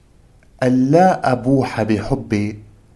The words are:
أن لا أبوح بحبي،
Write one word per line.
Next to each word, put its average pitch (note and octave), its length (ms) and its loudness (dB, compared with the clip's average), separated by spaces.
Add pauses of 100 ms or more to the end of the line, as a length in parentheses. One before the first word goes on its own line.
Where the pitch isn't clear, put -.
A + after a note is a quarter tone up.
(640)
أن B2+ 280 2
لا F3 400 2
أبوح B2 500 0
بحبي، G#2 800 -4 (360)